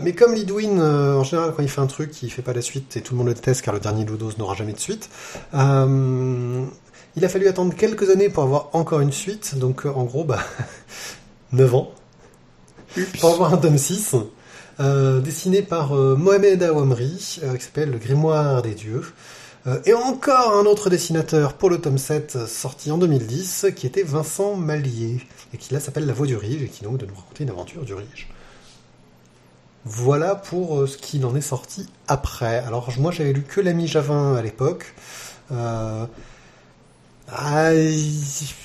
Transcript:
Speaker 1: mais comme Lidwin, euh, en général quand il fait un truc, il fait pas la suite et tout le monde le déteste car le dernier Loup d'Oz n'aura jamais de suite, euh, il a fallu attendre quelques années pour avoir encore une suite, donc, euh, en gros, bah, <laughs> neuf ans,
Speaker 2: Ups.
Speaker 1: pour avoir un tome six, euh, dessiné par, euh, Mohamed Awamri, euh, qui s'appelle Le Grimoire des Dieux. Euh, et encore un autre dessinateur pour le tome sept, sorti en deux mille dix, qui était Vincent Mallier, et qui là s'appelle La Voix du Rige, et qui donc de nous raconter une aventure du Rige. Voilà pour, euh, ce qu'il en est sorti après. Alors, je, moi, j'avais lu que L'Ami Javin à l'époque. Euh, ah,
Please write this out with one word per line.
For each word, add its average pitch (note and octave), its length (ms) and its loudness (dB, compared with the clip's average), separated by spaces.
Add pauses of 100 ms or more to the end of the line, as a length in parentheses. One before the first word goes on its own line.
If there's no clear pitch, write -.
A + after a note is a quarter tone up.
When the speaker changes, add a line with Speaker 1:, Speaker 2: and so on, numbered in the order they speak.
Speaker 1:
mais F3 80 0
comme A#3 220 6
Lidwin, G3+ 480 0
euh, C#3+ 340 4
en C3+ 80 4
général D#3+ 320 0
quand D3+ 80 0
il C3+ 60 0
fait C#3 100 -6
un C3+ 80 2
truc, D3+ 340 -8
il A#2+ 80 -6
fait - 120 -12
pas B2+ 100 -6
la A#2+ 100 -4
suite - 360 -8
et A2 40 -8
tout - 120 -10
le B2 60 0
monde A#2+ 80 0
le A#2+ 60 2
déteste B2 280 0
car G#2+ 120 -2
le G2+ 60 -2
dernier G#2 240 -2
Loup G#2+ 140 -6
d'Oz G#2+ 200 -8
n'aura G2 180 -4
jamais G#2+ 180 -6
de G#2+ 60 -12
suite, - 300 -8 (440)
euh, C3 1120 2 (500)
il E3+ 80 -2
a F3+ 60 4
fallu G3 180 2
attendre F3+ 260 0
quelques G#3+ 360 0
années G3 180 6
pour D#3+ 160 0
avoir C#3 300 0
encore D#3+ 260 2
une C#3+ 140 2
suite, G3 440 -8
donc, C3 280 -2
euh, C#3+ 40 -2
en C3+ 140 -2
gros, C3 220 -4
bah, A#2+ 140 0 (600)
<laughs> - 540 -18
neuf B2+ 200 6
ans, - 180 2 (1040)
Speaker 2:
Ups. F#3 240 -6
Speaker 1:
pour E3 80 8
avoir E3+ 240 4
un F3+ 40 6
tome D3 200 6
six, F#3+ 380 -2 (640)
euh, C3+ 400 4
dessiné F#3 400 0
par, D#3 340 -2
euh, C3+ 220 4
Mohamed F#3+ 440 6
Awamri, D3 840 0
euh, C3 120 -2
qui B2 80 -8
s'appelle D3 280 -4
Le A#2 80 -4
Grimoire C#3+ 640 2
des A2 100 -4
Dieux. A2 300 -8 (640)
Euh, B2+ 180 -2
et G#3 80 8
encore B3 640 2
un G#3 80 6
autre G#3 240 4
dessinateur D#3 640 2
pour F#3+ 180 2
le E3+ 100 2
tome C3+ 180 0
sept, D3 400 -4 (100)
sorti - 440 -8
en D#3+ 60 0
deux F3+ 100 4
mille B2+ 200 2
dix, F3+ 380 -4 (100)
qui - 120 -6
était G3 160 -2
Vincent D#3 520 -2
Mallier, C3+ 640 -2 (340)
et - 40 -12
qui - 160 -10
là C#3+ 80 -2
s'appelle D3+ 240 -4
La C3 80 0
Voix C3+ 120 -2
du C3 120 0
Rige, A#2+ 260 -4
et - 60 -8
qui - 160 -16
donc B2 120 -4
de G#2+ 80 -8
nous G2 80 -12
raconter - 300 -12
une C3+ 60 -4
aventure G#2 340 -10
du G#2 100 -10
Rige. G2+ 360 -14 (1500)
Voilà C3+ 520 0
pour, E3 440 -4
euh, C#3 80 2
ce C3+ 100 -8
qu'il C#3 280 -4
en B2 100 -2
est D3+ 60 -2
sorti - 460 -8 (200)
après. B2 520 -2
Alors, B2 300 -6
je, B2 120 -2
moi, E3 100 0
j'avais D3 220 0
lu C#3 80 -2
que - 180 -6
L'Ami E3+ 280 0
Javin C#3+ 480 2
à A#2+ 60 0
l'époque. C3+ 540 -4 (560)
Euh, A2+ 540 -4 (1200)
ah, D3 420 2 (920)